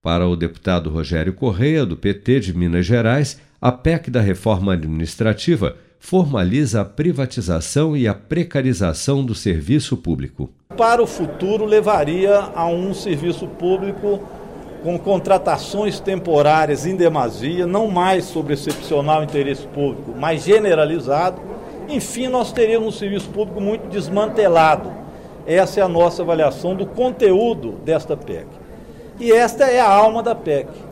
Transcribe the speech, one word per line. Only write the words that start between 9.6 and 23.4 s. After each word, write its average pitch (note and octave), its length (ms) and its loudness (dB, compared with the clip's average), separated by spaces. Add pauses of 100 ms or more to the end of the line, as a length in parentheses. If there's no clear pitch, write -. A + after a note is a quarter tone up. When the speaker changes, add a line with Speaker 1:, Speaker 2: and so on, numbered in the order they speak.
Speaker 1:
público. C2+ 520 -6 (280)
Speaker 2:
Para A#3 260 4
o A3+ 60 2
futuro, F#3+ 560 -4
levaria G3 720 2
a F3 320 -2
um F3+ 260 -2
serviço E3+ 540 -4
público G3 760 -2 (600)
com F3 120 -2
contratações F#3+ 1000 0
temporárias D#3 880 2
em F#3+ 80 -2
demasia, D#3 720 0
não G#3 240 0
mais F#3 360 2
sobre D3 280 -4
excepcional D3+ 680 0
interesse C#3 420 -2
público, C#3 500 -6
mas D3+ 280 -2
generalizado. E3+ 960 2 (480)
Enfim, B3+ 400 -6
nós B3+ 240 -2
teríamos A3 420 2
um - 20 -12
serviço G3 340 -6
público G3 300 -4